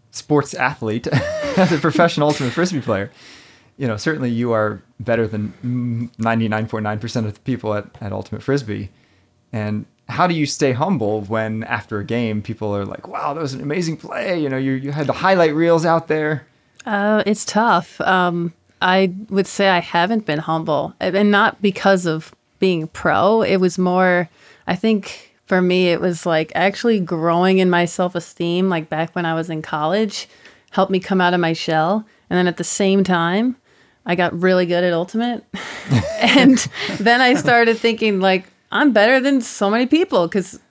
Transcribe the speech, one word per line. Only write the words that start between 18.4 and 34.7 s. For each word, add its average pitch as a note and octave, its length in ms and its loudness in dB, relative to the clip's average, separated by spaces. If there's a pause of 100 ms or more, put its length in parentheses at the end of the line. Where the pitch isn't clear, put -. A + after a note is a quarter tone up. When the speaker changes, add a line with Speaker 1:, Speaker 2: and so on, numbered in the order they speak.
Speaker 2:
I F#3 320 2 (160)
would F#3+ 180 0
say G3 220 0
I F3+ 100 4
haven't G3+ 460 0
been D3+ 140 -2
humble, D#3+ 600 -2
and G3 320 2
not G3+ 300 2
because G3 440 2
of D#3+ 300 -4 (240)
being F3 280 0
pro. F#3 540 2
It F#3+ 160 2
was F3+ 200 2
more, F3+ 520 2 (380)
I F#3 80 -2
think - 580 -2 (120)
for F#3 160 2
me, F3+ 280 2
it E3+ 120 0
was, F3 240 -2
like, D#3+ 300 0
actually G3+ 440 0
growing F3 600 2
in F#3 100 4
my F3 160 2
self-esteem, F3+ 840 -2
like, D#3+ 200 -2
back E3 260 -4
when F3+ 100 -4
I E3 80 -2
was E3 160 -4
in D#3 120 -6
college, F3 640 -4 (440)
helped F#3+ 200 0
me F#3+ 80 0
come F#3 220 0
out F3+ 120 2
of F3+ 60 0
my E3 140 0
shell. E3 520 -2 (240)
And F3 80 0
then F3+ 100 2
at E3+ 100 -2
the F3 60 -6
same G3 400 2
time, F#3 520 0 (500)
I F3 100 0
got F3 240 0
really F3+ 260 4
good F3 180 0